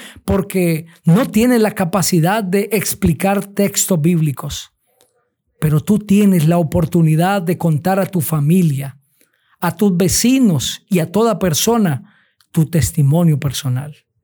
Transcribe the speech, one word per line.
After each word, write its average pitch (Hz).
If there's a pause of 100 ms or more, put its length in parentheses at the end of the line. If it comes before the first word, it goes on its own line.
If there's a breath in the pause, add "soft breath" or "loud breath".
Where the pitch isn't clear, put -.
(260 loud breath)
porque 185 (200 loud breath)
no 190
tiene 240
la 214
capacidad 185
de 202
explicar 196
textos 196
bíblicos. 151 (840)
Pero 151
tú 208
tienes 196
la 175
oportunidad 170
de 170
contar 170
a 185
tu 170
familia, 147 (600)
a 170
tus 202
vecinos 202
y 185
a 160
toda 214
persona 190 (360 soft breath)
tu 160
testimonio 156
personal. 139 (280)